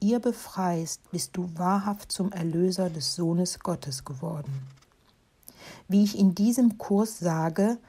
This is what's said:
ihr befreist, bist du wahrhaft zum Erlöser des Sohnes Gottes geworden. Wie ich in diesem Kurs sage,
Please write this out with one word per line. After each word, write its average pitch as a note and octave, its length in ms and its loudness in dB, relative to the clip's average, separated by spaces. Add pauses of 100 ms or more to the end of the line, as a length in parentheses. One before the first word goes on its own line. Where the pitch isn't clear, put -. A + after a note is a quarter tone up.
ihr A3+ 200 2
befreist, F#3 880 -4
bist - 260 -6
du F3+ 180 -4
wahrhaft G3 560 0
zum G3 220 -2
Erlöser F3+ 560 0
des D#3 260 -4
Sohnes F3 460 0
Gottes D3+ 460 -6
geworden. C#3 600 -8 (1200)
Wie G3+ 160 4
ich G#3 160 2
in F#3+ 160 6
diesem A#3 440 4
Kurs G#3+ 400 0
sage, E3+ 600 2 (100)